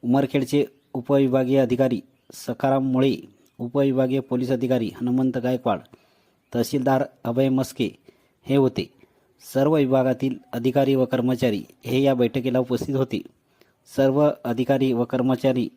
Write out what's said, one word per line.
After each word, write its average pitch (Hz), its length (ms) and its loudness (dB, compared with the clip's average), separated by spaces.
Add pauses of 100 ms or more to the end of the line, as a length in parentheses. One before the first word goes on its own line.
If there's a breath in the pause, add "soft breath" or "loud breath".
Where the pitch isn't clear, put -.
उमरखेडचे 135 600 0 (280)
उपविभागीय 131 640 2
अधिकारी 127 420 0 (320)
सखाराम 135 580 -2
मुळे, 131 240 2 (440)
उपविभागीय 131 600 0
पोलीस 127 320 -4
अधिकारी 120 400 0 (100)
हनुमंत 127 360 0
गायकवाड, 120 420 -2 (760 soft breath)
तहसीलदार 131 480 0 (200)
अभय 131 260 0
मस्के 131 400 -2 (540 soft breath)
हे 139 120 -2
होते. 131 380 0 (600 soft breath)
सर्व 143 220 2
विभागातील 131 600 0 (160)
अधिकारी 131 420 2
व 127 100 2
कर्मचारी 123 580 -2 (220)
हे 127 160 0
या 139 120 2
बैठकीला 123 460 0
उपस्थित 127 360 -4
होते. 131 260 -2 (760 soft breath)
सर्व 135 360 4 (140)
अधिकारी 131 480 0
व 120 100 0
कर्मचारी 127 720 0